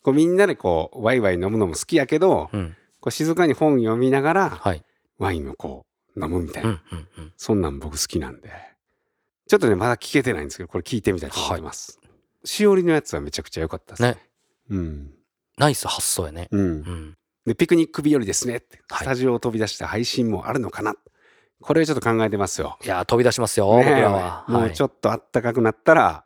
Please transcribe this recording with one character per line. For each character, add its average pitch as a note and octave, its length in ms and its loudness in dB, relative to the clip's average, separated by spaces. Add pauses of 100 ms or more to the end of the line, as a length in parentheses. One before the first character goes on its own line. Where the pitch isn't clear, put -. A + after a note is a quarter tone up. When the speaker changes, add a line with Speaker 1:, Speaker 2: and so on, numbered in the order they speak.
Speaker 1:
こ C#3 100 2
う、 - 20 2
み D#3 120 4
ん F3 100 2
な G3+ 120 4
で D#3 80 -2
こ E2 380 0
う、 A#2 100 -10
ワ A#2 100 2
イ B2+ 60 2
ワ G2 120 2
イ F#2 40 2
飲 E2+ 140 -4
む A2 80 -2
の G2+ 100 2
も D#2+ 80 -4
好 - 100 -8
き E3+ 120 -4
や C3+ 100 2
け D#3 100 0
ど、 C#3 340 2
Speaker 2:
う G#2+ 60 -6
ん。 E2+ 180 -6 (260)
Speaker 1:
こ B2+ 80 -4
う、 - 20 -4
静 D#3+ 240 -2
か F3 100 4
に C#3 80 2
本 D3+ 260 2
読 A2+ 180 0
み C3 120 2
な C#3 120 2
が D#3 120 2
ら、 F#3 160 2
Speaker 2:
は - 240 -4
い。 D#2 100 -10 (340)
Speaker 1:
ワ F#2+ 140 -4
イ E2 80 -4
ン C#2 100 -10
を - 40 -14
こ - 320 -12 (300)
う、 - 80 -8
飲 D#2 60 -6
む F2 120 -2
み D#2+ 80 -8
た - 120 -12
い - 20 -8
な。 A2+ 60 -2
Speaker 2:
う G#2 40 -4
ん E2+ 80 -10 (100)
う F2+ 40 -10
ん E2 120 -14 (100)
う E2 40 -18
ん。 D#2 160 -18
Speaker 1:
そ - 160 -4
ん G2 80 2
な D#2 80 -2
ん C#2 100 -8
僕 C#2+ 140 -12
好 D2 40 -10
き - 220 -4
な C#2+ 100 -8
ん B1+ 100 -18
で。 - 100 -20 (1000)
ち - 40 6
ょ G#3 40 6
っ - 20 4
と D3+ 80 2
ね、 G2+ 80 6
ま G#2 120 0
だ A#2+ 100 0
聞 - 160 -14
け C3+ 100 2
て B2 80 -2
な E2 80 -4
い D2 40 -8
ん - 20 -8
で C#2 60 -12
す - 60 -16
け F#2 60 -14
ど、 - 60 -16
こ - 80 -8
れ F2 40 -4
聞 - 160 -6
い G2 40 -2
て G#2 100 2
み F2 80 -4
た D2 80 -10
い - 20 -12
と - 100 -8
思 - 140 -4
っ - 40 -2
て D#2 40 -8
ま D#2 120 -12
す。 - 280 -18
Speaker 2:
は - 80 -20 (340)
い。 - 40 -12
Speaker 1:
し - 200 0
お G3 80 6
り F#3 80 2
の E3+ 100 2
や D3 80 2
つ - 120 -10
は D2+ 60 -4
め D2 120 -8
ち - 80 -8
ゃ - 40 -10
く - 60 -16
ち - 80 -10
ゃ E2 40 -4
良 D#2+ 60 -2
か D#2+ 100 -8
っ - 60 -16
た - 120 -20
っ - 20 -14
す A#2+ 60 2
ね。 B2 80 4
Speaker 2:
ね。 - 60 -8 (520)
Speaker 1:
う G2 80 -4
ん。 D2 360 -8 (440)
Speaker 2:
ナ D3 120 4
イ C3+ 60 0
ス - 120 -6
発 - 200 -4
想 E2+ 200 -4
や D2 40 -10
ね。 E2+ 200 -10
Speaker 1:
う G#2 60 0
ん。 G2+ 40 2
Speaker 2:
う - 20 2 (100)
ん。 D#2+ 440 -10 (280)
Speaker 1:
で、 A#2 100 0
「ピ E3+ 120 0
ク F3+ 80 4
ニ E3 120 4
ッ - 40 -20
ク D#3+ 100 -6
日 D3 140 4
和 B2 80 2
で F#2+ 80 -4
す B2 160 -2
ね」 A#2+ 100 -4
っ - 40 -6
て、 - 180 -20 (100)
Speaker 2:
は - 140 -8
い。 - 0 -
Speaker 1:
「ス - 20 -6
タ C3+ 100 -2
ジ B2+ 120 0
オ B2 60 4
を A#2 60 0
飛 A#2+ 120 -2
び A2 80 -4
出 G#2+ 80 0
し - 100 -8
た F2 100 -8
配 A2+ 180 -2
信 A#2 260 0
も F#2+ 160 -4
あ A#2 60 -4
る C3+ 60 -2
の A2+ 100 -4
か - 140 -10
な」。 G#2+ 120 -2 (640)
こ - 120 -2
れ E3 80 4
を D#3 40 4
ち D#3 60 -4
ょ C#3 40 0
っ B2 40 -2
と A#2 100 0
考 A2+ 140 2
え G#2+ 60 0
て G#2 80 -2
ま G2 100 0
す - 140 -6
よ。 - 240 -8
Speaker 2:
い - 20 -6
や F#2 140 -2
ー、 - 40 -4
飛 A#2 120 2
び B2 80 4
出 A#2 80 6
し B2+ 80 -2
ま A2 60 0
す - 120 0
よ、 G2+ 200 6
Speaker 1:
ね C3 60 6
え。 D3 40 6
Speaker 2:
僕 C3+ 120 6
ら G#2 100 4
は。 G2 80 2
は F2+ 280 -6
い。 A#2 40 -4
Speaker 1:
も A#2 160 2
う F2+ 40 -2
ち E2 100 -4
ょ C#3 40 4
っ - 160 -6
と A2 80 2
暖 A2+ 340 -2
か A#2 100 -2
く B2 80 2
な A2 100 4
っ - 120 -8
た D#3+ 100 8
ら F2+ 320 4